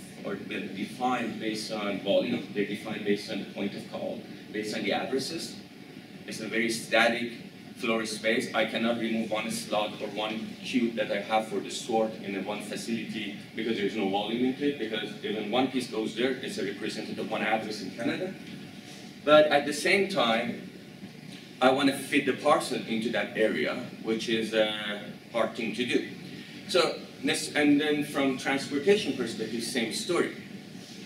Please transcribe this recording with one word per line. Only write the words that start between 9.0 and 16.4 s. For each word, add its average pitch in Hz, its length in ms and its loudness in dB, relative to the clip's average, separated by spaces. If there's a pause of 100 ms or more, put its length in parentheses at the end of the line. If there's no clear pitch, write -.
remove 113 320 0
one 110 180 0
slot 107 500 -2
or 104 100 -4
one 110 440 -4 (100)
cube 117 300 2
that 107 160 0
I 101 120 0
have 110 260 2
for 101 100 -2
the - 120 -4
sort 110 520 0
in 98 140 -4
a 95 60 -2
one 101 200 -4
facility 104 760 -4 (200)
because 113 200 0
there's 98 200 0
no 98 120 2
volume 107 360 0
into 135 240 2
it, 143 100 0
because 110 320 -2 (140)
even 104 260 -2
one 131 160 4
piece 127 240 -2
goes 110 240 -2
there, 123 160 2
it's 107 280 -4